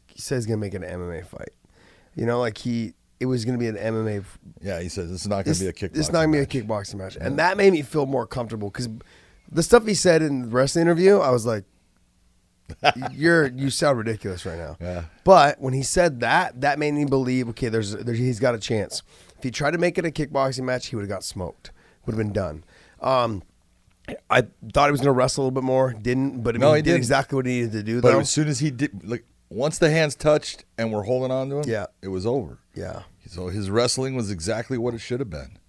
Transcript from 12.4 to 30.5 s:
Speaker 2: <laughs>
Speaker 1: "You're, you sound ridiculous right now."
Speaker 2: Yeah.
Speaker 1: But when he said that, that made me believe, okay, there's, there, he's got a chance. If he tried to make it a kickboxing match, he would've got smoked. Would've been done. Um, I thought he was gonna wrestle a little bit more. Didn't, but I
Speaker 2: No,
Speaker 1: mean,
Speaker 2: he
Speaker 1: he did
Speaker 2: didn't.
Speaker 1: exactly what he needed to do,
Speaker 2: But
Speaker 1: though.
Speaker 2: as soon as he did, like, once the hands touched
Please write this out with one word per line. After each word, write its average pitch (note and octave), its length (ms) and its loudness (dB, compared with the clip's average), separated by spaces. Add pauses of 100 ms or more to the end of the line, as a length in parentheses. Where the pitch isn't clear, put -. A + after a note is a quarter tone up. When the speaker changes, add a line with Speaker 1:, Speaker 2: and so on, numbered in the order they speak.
Speaker 2:
<laughs> - 460 -2
Speaker 1:
"You're, D#3 340 4
you C3 220 -4
sound C#3 280 0
ridiculous G#2+ 480 -6
right E2+ 120 -6
now." D#2+ 240 -10
Speaker 2:
Yeah. F2 240 -8 (180)
Speaker 1:
But D#3 380 6
when C3 120 -4
he C3+ 100 -2
said E3 360 0
that, B2 400 0
that C#3+ 200 0
made D3+ 140 0
me D3 120 0
believe, B2+ 460 0
okay, A#2+ 180 -4
there's, G#2+ 240 -2
there, A#2 200 -6
he's A#2+ 280 0
got B2 140 2
a A2 40 -8
chance. G#2 440 -4 (340)
If - 60 -12
he B2+ 80 -4
tried D3 200 -2
to E3+ 60 -2
make F3 200 2
it F3 80 -2
a D#3+ 60 -2
kickboxing C3+ 540 -2
match, B2+ 220 -4
he A#2 100 -8
would've G2+ 100 -6
got G2 160 -8
smoked. - 480 -10 (340)
Would've A2 120 -4
been G#2+ 160 -2
done. E2+ 320 -4 (340)
Um, A#2+ 440 0 (840)
I B2 140 4 (300)
thought D3 140 4
he C#3+ 40 2
was C#3 100 0
gonna C#3 100 4
wrestle B2+ 320 2
a - 20 2
little C3 160 0
bit C3 40 -4
more. C3 260 2
Didn't, B2+ 500 -2
but A2+ 140 -2
I - 40 -4
Speaker 2:
No, C3+ 80 4
Speaker 1:
mean, D#3 80 8
Speaker 2:
he - 20 4
Speaker 1:
he D#3 60 2
did D3 80 2
Speaker 2:
didn't. F3 80 4
Speaker 1:
exactly C3+ 360 0
what C3 100 0
he B2 100 0
needed A#2+ 180 -2
to G#2+ 100 -4
do, A2+ 180 -2
Speaker 2:
But A#2+ 120 8
Speaker 1:
though. C3+ 80 6
Speaker 2:
as C#3 80 -2
soon D3+ 180 0
as C3+ 120 -2
he D3+ 120 0
did, A#2+ 360 -6
like, A#2 180 -8 (240)
once C3 300 -2
the E3+ 120 6
hands D#3 240 2
touched - 480 2 (140)